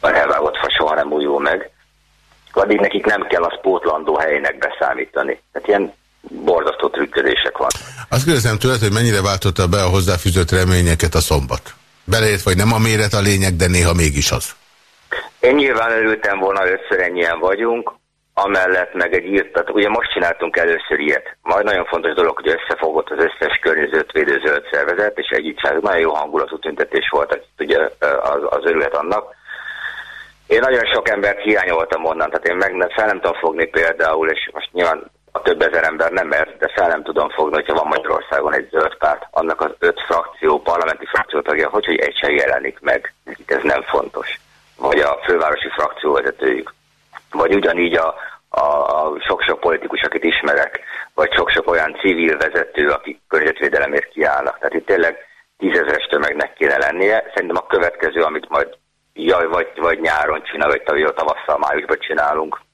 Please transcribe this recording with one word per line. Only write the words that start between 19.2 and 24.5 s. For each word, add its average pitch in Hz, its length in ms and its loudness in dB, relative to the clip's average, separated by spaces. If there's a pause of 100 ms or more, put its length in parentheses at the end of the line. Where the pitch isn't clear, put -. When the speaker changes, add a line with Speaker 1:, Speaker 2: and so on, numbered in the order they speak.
Speaker 1:
írt, 95 280 0
tehát 85 180 0
ugye 101 180 4
most 113 240 -2
csináltunk 85 440 -2
először 82 420 0
ilyet. 73 440 -2
Majd 95 220 2
nagyon 98 200 2
fontos 82 300 -2
dolog, 85 220 2
hogy - 120 -2
összefogott 80 640 0
az 73 80 -6
összes 80 400 0
környezetvédő 76 840 0
zöld 73 180 0 (100)